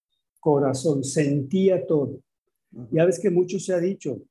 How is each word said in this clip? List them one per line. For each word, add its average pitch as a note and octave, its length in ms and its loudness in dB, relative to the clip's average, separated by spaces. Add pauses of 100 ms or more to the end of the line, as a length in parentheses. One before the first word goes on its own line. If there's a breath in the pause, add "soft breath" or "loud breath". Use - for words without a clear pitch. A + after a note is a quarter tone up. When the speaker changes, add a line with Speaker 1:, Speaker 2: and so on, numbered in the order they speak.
(400)
Speaker 1:
Corazón, C#3 640 0
sentía E3 800 0
todo. C#3 360 -2 (500)
Speaker 2:
Ujú. A#2+ 200 -16
Speaker 1:
Ya D#3+ 140 4
ves F3+ 140 2
que G3+ 100 -2
mucho F3+ 300 0
se F#3 140 -4
ha F3+ 60 0
dicho, E3+ 520 -4